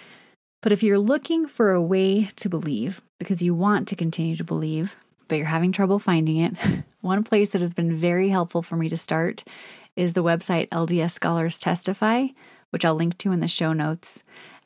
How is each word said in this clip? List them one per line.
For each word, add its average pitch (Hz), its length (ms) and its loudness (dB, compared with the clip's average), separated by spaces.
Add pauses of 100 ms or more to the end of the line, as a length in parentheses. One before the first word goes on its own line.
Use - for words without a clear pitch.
(600)
But 208 120 2
if 208 100 2
you're 202 160 4
looking 294 480 0
for 214 260 2
a 180 80 4
way 190 560 2
to - 120 -4
believe 151 540 -4 (160)
because 175 240 -2
you 175 120 2
want 196 340 2
to 190 80 -6
continue 160 400 -2
to 165 80 -8
believe, 160 520 -4 (320)
but 160 80 0
you're 151 100 -2
having 165 260 0
trouble 196 260 2
finding 160 400 2
it, 170 160 0 (380)
<laughs> - 80 -20
one 190 220 0
place 208 280 2
that 185 100 0
has 175 140 -2
been 165 220 0
very 175 320 2
helpful 175 340 0
for 170 140 -6
me 160 120 0
to 165 80 -4
start - 480 -2 (500)
is 180 180 0
the 180 120 0
website 170 480 0
L 165 140 0
D 170 140 0
S 170 140 0
Scholars 170 440 0
Testify, 214 680 0 (440)
which 170 140 -4
I'll 160 100 4
link 170 240 0
to 190 140 -2
in 175 80 0
the 170 80 -2
show 160 240 -2
notes. 156 500 -4 (440)